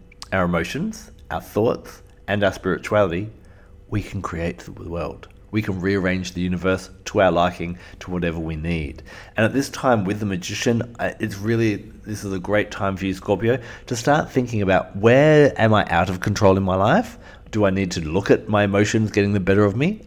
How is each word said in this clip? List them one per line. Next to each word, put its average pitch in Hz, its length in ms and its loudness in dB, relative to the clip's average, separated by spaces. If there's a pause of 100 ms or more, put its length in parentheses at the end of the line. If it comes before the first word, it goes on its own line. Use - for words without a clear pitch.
(320)
our 95 120 0
emotions, 135 640 -4 (200)
our 82 100 -6
thoughts, - 600 -4 (260)
and 101 160 0
our 95 80 2
spirituality, 95 800 -2 (580)
we 104 140 -4
can 98 180 -10
create 85 380 -6
the - 140 -16
world. - 560 -10 (220)
We 107 120 -2
can 92 180 -4
rearrange 92 540 -2
the 87 60 -6
universe 90 500 -2 (160)
to 107 140 0
our 92 120 6
liking, 87 460 -2 (220)
to - 100 -14
whatever 87 280 -4
we 80 180 -6
need. 80 460 -6 (340)
And 110 100 2
at - 80 -2
this 135 160 -2
time 117 340 0
with 104 160 -4
the 110 60 -4
Magician, 101 720 -2
uh, 95 220 -4
it's 104 180 -6
really, 110 380 0 (280)
this 104 180 -10
is 98 100 -6
a 95 60 -4
great 98 320 -2
time 95 260 -4
for 98 100 -4
you, 95 80 -2
Scorpio, 107 440 0 (280)
to 123 100 -6
start 147 340 0
thinking 120 320 -2
about, 95 340 2
where 139 640 6
am 110 120 6
I 104 180 4
out 87 200 2
of 90 100 -4
control 98 360 4
in 98 60 2
my 92 140 0
life? 139 420 2 (320)
Do 104 160 2
I 95 40 4
need 95 220 0
to 90 80 -4
look 85 320 2
at - 160 2
my 104 160 4
emotions 104 480 2
getting 101 200 2
the 104 60 2
better 98 260 4
of 101 120 0
me? 185 300 -2